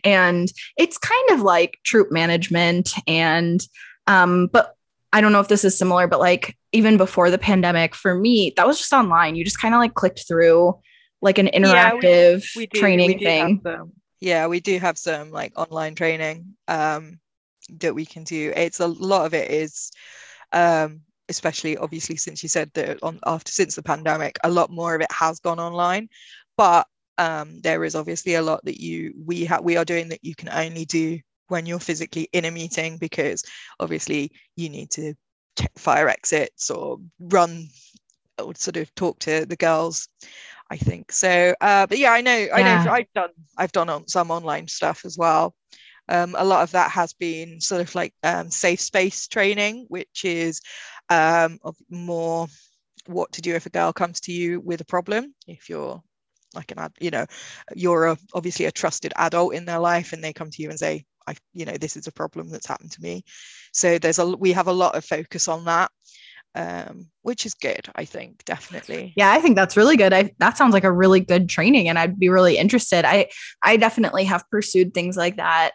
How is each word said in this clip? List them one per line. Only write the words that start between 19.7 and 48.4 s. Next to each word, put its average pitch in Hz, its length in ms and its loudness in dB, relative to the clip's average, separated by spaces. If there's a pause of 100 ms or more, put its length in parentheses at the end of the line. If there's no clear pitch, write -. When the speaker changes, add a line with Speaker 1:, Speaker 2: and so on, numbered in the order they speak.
Speaker 2:
um, 160 500 0 (280)
especially 160 480 -6
obviously 160 400 -10
since 151 260 -12
you 160 60 -12
said 151 240 -4
that - 280 -6
on, 165 240 -10
after, - 260 -4
since - 240 -4
the 160 60 -12
pandemic, 156 640 -4
a 160 60 0
lot 175 200 0
more 170 260 -6
of 156 60 -4
it - 100 -4
has 160 280 -2
gone 170 200 -6
online, 175 500 -4 (480)
but, 175 280 6 (320)
um, 160 440 -6
there 165 240 -2
is 160 100 -8
obviously 165 400 -4
a 165 60 0
lot 160 240 -2
that - 160 -8
you, 165 320 -10 (120)
we 170 200 -6
ha-, 165 160 -2
we 170 160 0
are 165 80 0
doing 165 240 -4
that 165 140 -14
you 170 120 -12
can - 140 -16
only 165 360 -6
do 160 320 -4 (300)
when 165 180 -4
you're 170 140 -8
physically 160 540 -8
in 170 120 0
a 165 60 -6
meeting, 165 460 -8
because 151 460 -6 (360)
obviously 151 520 -6 (240)
you 170 140 -8
need 151 220 -14
to 151 220 -10 (440)
check - 200 -4
fire 143 320 0
exits - 600 -4
or 127 280 -8 (220)
run 170 480 -2 (720)
or - 180 -12
sort 170 220 -8
of 156 180 -8
talk 180 240 -4
to 156 260 -4
the 175 100 -8
girls, 165 540 -2 (600)
I 151 80 -12
think. - 340 -6
So, 180 500 2
uh, 196 260 4
but 240 120 -4
yeah, 262 120 4
I 240 100 4
know, 240 320 0
I 196 100 4
know 185 200 4
Speaker 1:
Yeah. 165 80 0
Speaker 2:
I've 240 220 -2
done, 180 160 -4 (280)
I've 180 140 -4
done 170 180 -2
on, 156 180 -8
some 170 240 -2
online 165 360 -6
stuff - 380 -6
as 175 120 -14
well. 165 380 0 (540)
Um, 175 280 -2
a - 60 -2
lot 190 200 4
of 175 80 -4
that 170 200 2
has 170 220 -4
been 165 480 -10
sort 180 200 -4
of, 175 140 -8
like, 170 180 -6 (100)
um, 170 280 -4